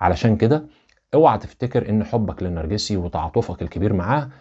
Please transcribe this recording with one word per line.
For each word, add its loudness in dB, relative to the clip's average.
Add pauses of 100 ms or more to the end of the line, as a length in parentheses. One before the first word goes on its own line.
علشان 2
كده 2 (480)
اوعى 6
تفتكر -4
إن 2
حبك -4
للنرجسي -4
وتعاطفك -4
الكبير -2
معاه -2 (120)